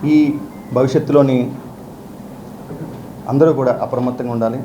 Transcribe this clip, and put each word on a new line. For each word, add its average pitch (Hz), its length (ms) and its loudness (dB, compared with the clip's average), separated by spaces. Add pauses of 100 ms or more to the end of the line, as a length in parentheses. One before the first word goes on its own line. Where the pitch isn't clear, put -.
ఈ 151 260 6 (400)
భవిష్యత్తులోని 131 760 4 (1800)
అందరూ 151 240 6
కూడా 131 280 2
అప్రమత్తంగా 123 500 -2
ఉండాలి. 117 340 0